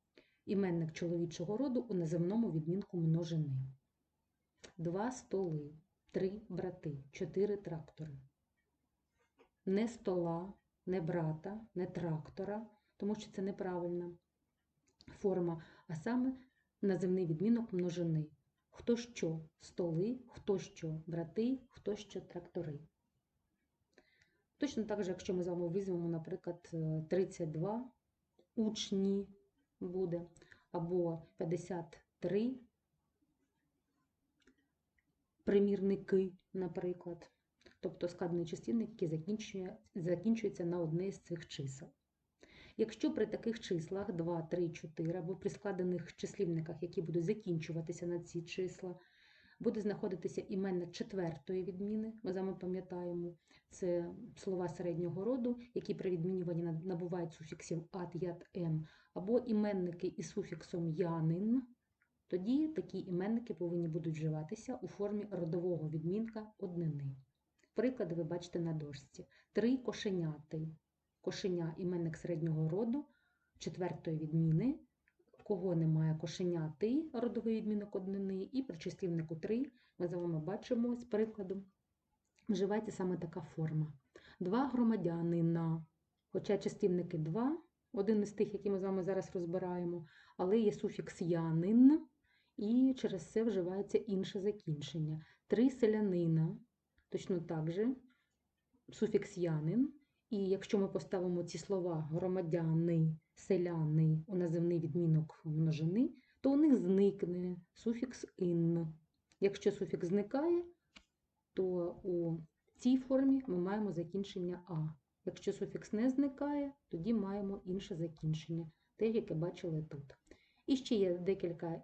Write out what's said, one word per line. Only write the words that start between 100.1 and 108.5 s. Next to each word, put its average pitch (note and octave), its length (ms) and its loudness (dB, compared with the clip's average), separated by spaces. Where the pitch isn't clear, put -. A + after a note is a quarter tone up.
І G3 180 0
якщо F#3+ 300 2
ми G3 100 4
поставимо F3+ 540 0
ці E3+ 160 -6
слова E3+ 540 0
громадяни, E3 1040 2
селяни D#3+ 920 4
у F#3+ 100 -4
називний E3+ 440 2
відмінок D#3 640 2
множини, D#3+ 640 2
то C4+ 120 4
у C#4+ 40 6
них D4 200 8
зникне F3+ 800 2
суфікс A#3 520 -4
ин. E3+ 560 2